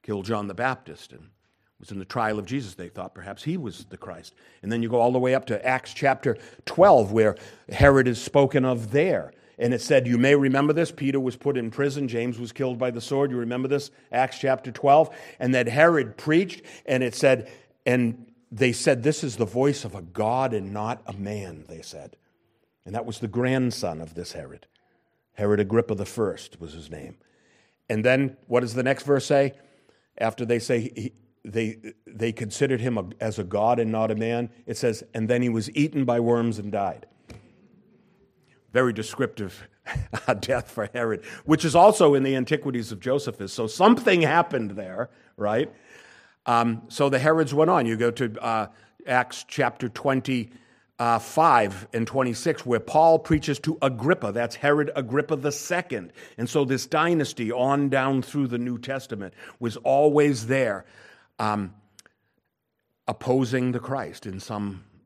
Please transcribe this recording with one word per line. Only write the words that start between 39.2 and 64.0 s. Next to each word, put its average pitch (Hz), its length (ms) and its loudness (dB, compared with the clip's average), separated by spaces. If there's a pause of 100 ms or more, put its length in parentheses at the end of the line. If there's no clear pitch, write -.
<laughs> - 540 -4
death 123 320 -4
for 104 240 -6
Herod, 113 300 -4 (200)
which 151 200 2
is 147 100 0
also 175 400 8
in 135 80 4
the 135 140 0
Antiquities 127 560 -4
of 98 80 -12
Josephus. 123 520 -4
So 113 140 -4
something 196 560 4
happened 143 500 0
there, 98 380 -10 (260)
right? 107 320 0 (800)
Um, 117 420 2
so 139 200 0
the 135 100 2
Herods 151 340 2
went 156 180 4
on. 156 160 4
You 113 100 -2
go 117 160 0
to, 113 280 -6
uh, 113 280 -2 (380)
Acts 123 420 -2
chapter 127 400 -2
twenty, 131 600 -2 (480)
uh, 117 200 2
five 113 760 2
and 113 140 -2
twenty-six, 131 600 -2
where 120 140 0
Paul 160 380 4
preaches 151 420 -2
to 156 200 -4
Agrippa. 127 520 0
That's 117 240 -4
Herod 147 380 0
Agrippa 147 420 -2
the 139 160 -4
second. 143 600 -6 (240)
And 120 120 -4
so 147 160 0
this 131 220 -2
dynasty 156 640 0
on 135 380 0
down 135 340 0
through 139 260 -4
the 120 100 -4
New 120 200 -6
Testament 117 560 -10 (240)
was 117 200 -6
always 143 680 4
there, 120 380 -2 (540)
um, 104 340 -2 (1400)
opposing 127 640 -2
the 120 80 -4
Christ 123 460 -10